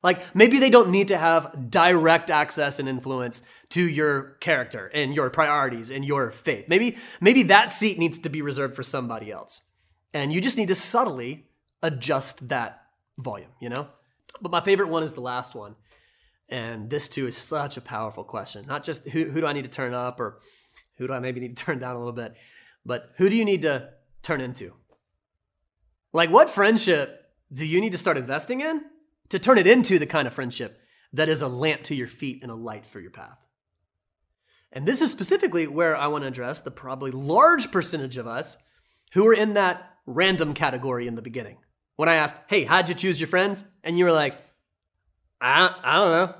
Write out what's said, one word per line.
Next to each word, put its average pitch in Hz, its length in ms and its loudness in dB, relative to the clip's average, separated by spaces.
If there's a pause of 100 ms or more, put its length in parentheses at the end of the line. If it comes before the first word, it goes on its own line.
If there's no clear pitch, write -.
Like, 180 320 -2
maybe 233 260 8
they 262 100 6
don't 220 200 8
need 196 200 2
to 190 80 0
have 156 520 0
direct 165 600 4
access 147 480 0
and 135 80 -6
influence 127 540 -6 (300)
to 175 120 0
your 147 560 -2
character 123 540 -4
and 143 200 -2
your 139 160 0
priorities 135 640 0
and 135 140 -8
your 139 260 -2
faith. 123 380 -6
Maybe, 220 260 2 (240)
maybe 247 240 6
that 202 280 6
seat 196 280 0
needs 165 200 0
to 160 100 -8
be 151 120 -8
reserved 139 360 -6
for 131 60 -10
somebody 113 480 -8
else. - 280 -14 (540)
And 143 180 -4
you 170 80 0
just 220 180 0
need 202 120 -2
to 185 60 2
subtly 151 720 -2 (360)
adjust 135 640 -4
that 120 380 -6 (320)
volume, 104 420 -12
you 120 80 -12
know? 131 220 -8 (500)
But 180 140 -8
my 175 80 0
favorite 196 260 2
one 160 160 -2
is - 120 -8
the 127 60 -12
last 123 340 -8
one. 104 200 -16 (720)
And 113 420 -12
this, 143 200 -4
too, 135 180 -6
is 117 80 -8
such 143 400 -6
a 123 60 -14
powerful 107 420 -10
question. 101 420 -12
Not 143 200 -10
just 147 240 -10
who, 160 160 -2
who 139 160 -6
do 165 40 -2
I 147 60 -2
need 143 140 -6
to 123 40 -16
turn 127 240 -8
up 123 280 -8
or 107 180 -10 (560)
who 127 120 -10
do 135 60 -6
I 123 60 -6
maybe 123 220 -8
need 120 160 -12
to - 80 -12
turn 143 140 -4
down 123 180 -10
a - 20 -10
little 120 140 -10
bit, 117 200 -12 (520)
but 120 320 -10
who 185 100 4
do 208 80 2
you 226 80 2
need 190 200 0
to 139 260 -4 (340)
turn 151 160 -4
into? 123 320 -10 (1400)
Like, 165 200 2
what 262 180 8
friendship 196 800 2 (240)
do 143 100 -8
you 160 160 0
need 214 120 -2
to 175 80 -6
start 160 180 0
investing 151 440 -4
in 311 220 -4 (460)
to 190 80 -4
turn 233 220 6
it 175 80 6
into 202 320 6
the 147 80 -2
kind 143 200 -2
of 117 60 -8
friendship 123 480 -10 (320)
that 156 160 0
is 151 140 0
a 139 40 -2
lamp 135 360 -2
to - 100 -8
your 123 140 -6
feet 131 340 -10
and 127 100 -14
a 113 40 -12
light 110 320 -12
for - 120 -20
your 90 120 -18
path? - 260 -20 (1300)
And 139 160 -4
this 269 160 2
is 262 80 2
specifically 175 560 0
where 156 280 0
I 143 120 -2
want 147 160 -2
to 135 40 -6
address 127 340 -8
the 135 100 -12
probably 131 400 -10
large 220 600 4
percentage 135 460 -4
of 113 80 -10
us 117 320 -10 (560)
who 208 140 6
are 226 80 8
in 214 180 0
that 185 440 0 (100)
random 156 480 0
category 127 500 -4
in 117 80 -8
the 117 80 -10
beginning. 113 360 -12 (380)
When 160 140 2
I 165 60 6
asked, 151 320 0
"Hey, 196 160 2
how'd 165 260 2
you 175 60 -4
choose 180 240 -2
your 156 80 -4
friends?" 196 360 0 (200)
And 170 120 -4
you 180 100 4
were 170 60 4
like, 151 240 2 (1040)
"I, 147 440 4
I 131 140 2
don't 185 140 4
know. 175 280 0